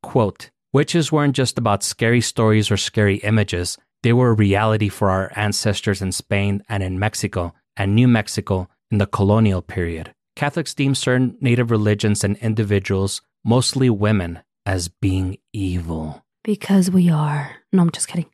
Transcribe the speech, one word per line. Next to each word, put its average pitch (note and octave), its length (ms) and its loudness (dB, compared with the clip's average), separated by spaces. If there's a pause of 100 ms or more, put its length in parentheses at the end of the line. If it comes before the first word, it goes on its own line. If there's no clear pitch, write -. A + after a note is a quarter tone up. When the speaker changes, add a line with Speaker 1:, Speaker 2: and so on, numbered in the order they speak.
Speaker 1:
Quote, - 480 -2 (220)
"Witches C#3+ 400 0
weren't D3 240 2
just C3 200 -2
about G#2+ 260 0
scary A#2 380 0
stories G#2+ 500 2
or G2+ 60 2
scary G2+ 420 0
images. G2+ 600 -2 (240)
They A#2 100 2
were B2 180 4
a A2+ 40 4
reality G#2 540 2
for G2 220 -2
our F#2+ 260 -2
ancestors G#2 680 -2
in F#2 100 -4
Spain G2+ 560 -2
and G2+ 140 -4
in F#2 160 -4
Mexico F#2+ 560 -4 (220)
and G2 180 0
New B2 140 6
Mexico G2+ 600 0 (220)
in G#2+ 80 0
the G2 80 2
colonial G2+ 560 2
period. E2+ 500 -8 (240)
Catholics D3 380 -4
deemed C#3 240 0
certain B2+ 420 0
native A#2+ 300 2
religions G#2 540 2
and G2+ 140 0
individuals, G2+ 840 -2 (220)
mostly B2+ 440 2
women, G2+ 520 0 (260)
as F#2 220 -4
being F#2 500 -2 (140)
evil." E2+ 720 -6 (180)
Speaker 2:
Because G3 480 0
we F3+ 180 4
are. D3 480 -2 (160)
No, F#3 100 4
I'm E3+ 80 2
just - 180 -8
kidding. F3 260 -6